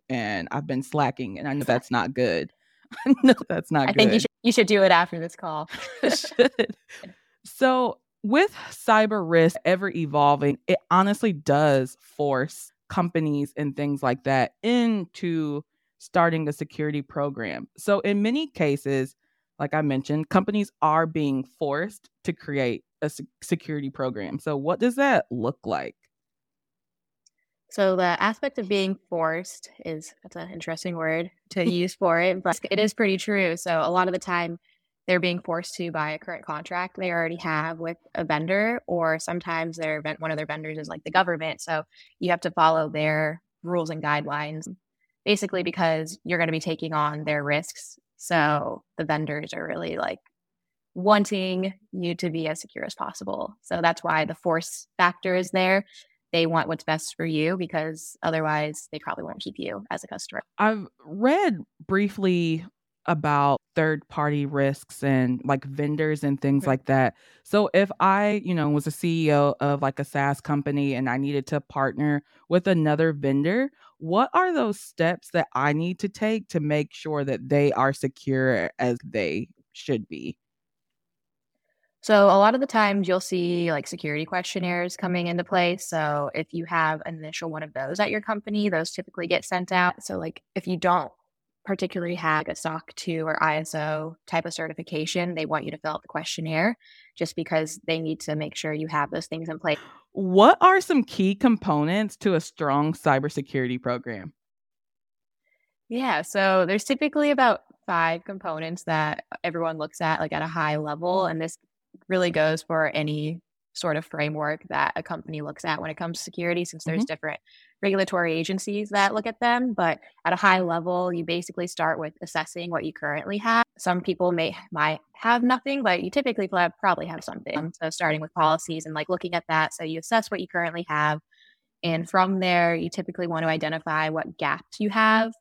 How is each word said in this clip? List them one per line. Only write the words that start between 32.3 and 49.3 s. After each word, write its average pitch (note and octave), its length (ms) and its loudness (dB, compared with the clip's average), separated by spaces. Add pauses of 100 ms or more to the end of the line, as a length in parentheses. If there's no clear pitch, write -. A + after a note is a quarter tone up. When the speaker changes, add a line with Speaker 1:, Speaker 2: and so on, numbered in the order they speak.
Speaker 2:
but E3+ 160 0 (100)
it G3 100 2
is G#3+ 140 2
pretty G3 240 2
true. F#3 400 0
So E3 240 0
a D3+ 80 2
lot F3+ 180 2
of F3+ 60 0
the F#3 60 -2
time, F3 400 -4 (480)
they're F3+ 120 4
being F3 220 0
forced E3+ 340 -6
to E3+ 160 -6
by D#3 200 -2
a D#3 80 -6
current - 260 -12
contract F3 520 -6
they F#3 140 -4
already E3 260 0
have D#3+ 420 -4
with E3 180 -6 (180)
a E3+ 80 -2
vendor, F#3 640 0
or E3 320 0
sometimes E3 580 -6
their D#3 240 -4
ven-, D3+ 180 -6
one D#3+ 120 -4
of D#3 60 -4
their D#3 80 -6
vendors D#3 320 -8
is, D3+ 100 -10
like, E3 160 -12
the E3 80 -10
government. E3 500 0
So D#3+ 220 -4 (360)
you F3 120 -2
have E3+ 100 0
to E3+ 100 -2
follow D#3+ 380 4
their D#3 520 0 (220)
rules E3+ 260 -2
and D#3+ 140 -6
guidelines, D3 640 -4 (580)
basically G3 380 0
because E3 600 -2
you're E3+ 160 -2
gonna E3 140 2
be D#3+ 80 -2
taking D#3+ 320 -4
on D3+ 320 -2
their D3 180 0
risks. - 540 -4 (200)
So D3+ 640 0 (140)
the E3 60 -4
vendors D3+ 500 -4